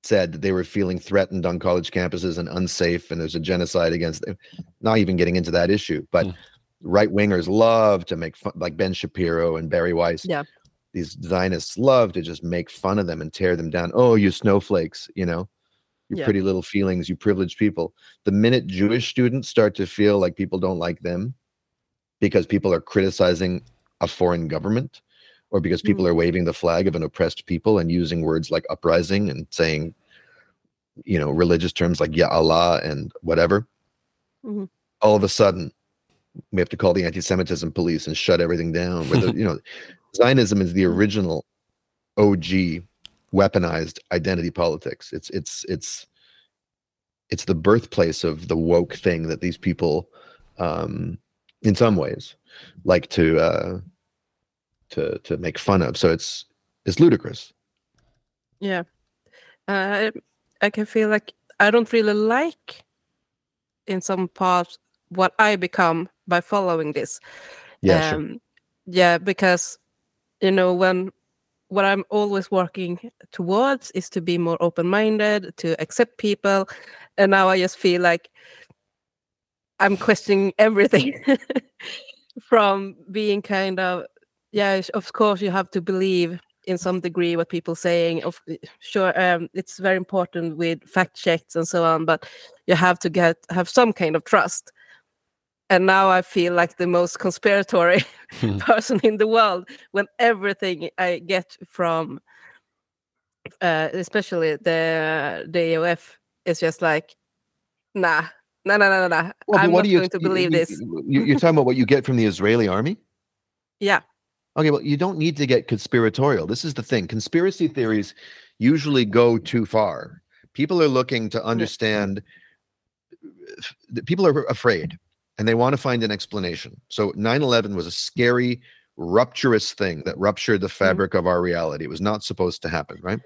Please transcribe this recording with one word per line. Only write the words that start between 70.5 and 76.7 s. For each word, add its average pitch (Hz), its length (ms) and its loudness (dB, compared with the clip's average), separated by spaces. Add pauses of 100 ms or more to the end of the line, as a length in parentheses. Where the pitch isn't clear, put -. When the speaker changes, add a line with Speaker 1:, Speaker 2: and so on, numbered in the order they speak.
Speaker 3:
know, 185 220 4
when, 185 380 0 (580)
what 196 160 0
I'm 196 240 2
always 202 420 -2
working 180 600 -4 (200)
towards 226 600 -2
is - 200 -8
to 180 100 -6
be 170 160 -2
more 170 240 -2
open-minded, 208 960 0
to 165 240 -2
accept - 360 -2
people. 196 500 0 (500)